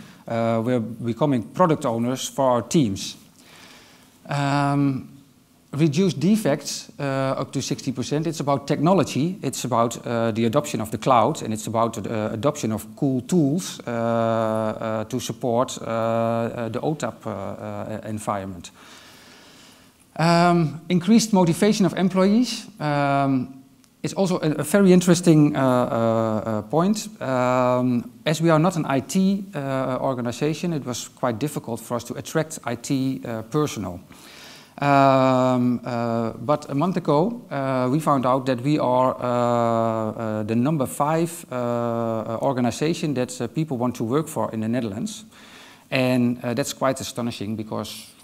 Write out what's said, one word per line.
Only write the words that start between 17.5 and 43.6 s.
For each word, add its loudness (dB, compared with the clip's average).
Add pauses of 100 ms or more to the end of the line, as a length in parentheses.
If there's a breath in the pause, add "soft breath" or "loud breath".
environment. -8 (1400 loud breath)
Um, 4
increased 4
motivation 4
of 0
employees. 2 (140)
Um, 0 (400)
it's -6
also 0
a, 0
a -4
very 6
interesting, 6
uh, 0
uh, 4
uh, 2
point. 0 (140)
Um, 2 (160)
as 0
we 4
are 6
not 4
an -2
I 0
T, 0 (100)
uh, -4
organization, -2
it -4
was -6
quite -4
difficult -6
for -8
us -4
to -10
attract -4
I -4
T, -2
uh, -6
personnel. -4 (800 loud breath)
Um, 4
uh, -2
but -2
a -4
month 0
ago, 0
uh, -2
we 2
found 2
out 2
that 0
we 2
are, 2
uh, -10
uh, 0
the -2
number 0
five, -2
uh, -8
uh, -4
organization -2
that, -4
uh, -2
people -4